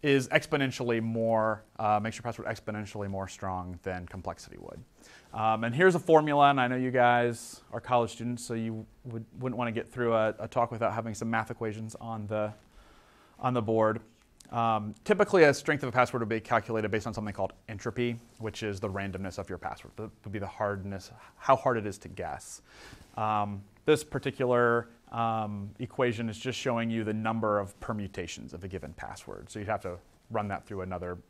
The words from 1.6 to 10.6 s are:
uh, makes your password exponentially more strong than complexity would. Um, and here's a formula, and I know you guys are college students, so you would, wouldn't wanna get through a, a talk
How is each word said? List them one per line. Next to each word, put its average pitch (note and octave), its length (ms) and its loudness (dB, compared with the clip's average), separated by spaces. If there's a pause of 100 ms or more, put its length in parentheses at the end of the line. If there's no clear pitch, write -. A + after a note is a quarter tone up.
uh, G#2+ 240 2
makes A2 140 -6
your - 60 -14
password - 260 -8
exponentially G#2+ 600 -8
more F#2+ 200 -6
strong F#2 540 -6
than F2+ 240 -6
complexity - 520 -12
would. - 220 -14 (540)
Um, A2 300 0
and A#2+ 100 -2
here's F3 200 8
a E3+ 40 2
formula, D3+ 500 8
and C#3 100 6
I B2 100 4
know B2+ 80 0
you B2+ 140 0
guys A#2+ 720 4 (100)
are A2+ 100 -6
college A#2+ 320 2
students, A#2+ 300 -6
so A#2+ 120 -6
you A2+ 320 -6 (180)
would, A2+ 220 -10 (120)
wouldn't B2+ 200 -4
wanna A#2+ 140 -2
get A2 200 -4
through A#2+ 220 2
a, A2 240 4
a A#2 100 -8
talk A#2 240 0